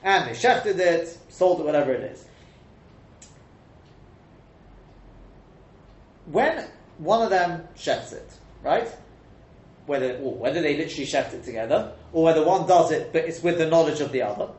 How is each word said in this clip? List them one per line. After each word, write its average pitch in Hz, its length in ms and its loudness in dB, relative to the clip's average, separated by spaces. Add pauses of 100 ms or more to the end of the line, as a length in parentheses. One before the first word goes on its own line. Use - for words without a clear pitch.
and 185 240 2
they 117 40 -8
shefted 214 480 2
it, 170 380 0 (100)
sold 180 320 2
it, 151 60 -4
whatever 147 260 2
it 123 100 -2
is. - 240 -14 (4000)
When 247 400 0 (340)
one 202 220 2
of 208 80 0
them 175 460 0
shefts - 360 -4
it, - 200 -16 (320)
right? 190 240 0 (960)
Whether, 131 320 -2
or 131 180 -6
whether 151 260 -2
they 143 160 0
literally 151 280 -6
sheft - 280 -2
it - 100 -14
together, 120 500 -2 (200)
or 160 100 2
whether 160 200 4
one 170 240 2
does 175 240 6
it, - 220 -4
but 165 120 0
it's 165 160 -8
with 170 160 0
the 160 100 2
knowledge 156 340 4
of 127 100 -4
the 127 100 -2
other. - 380 -6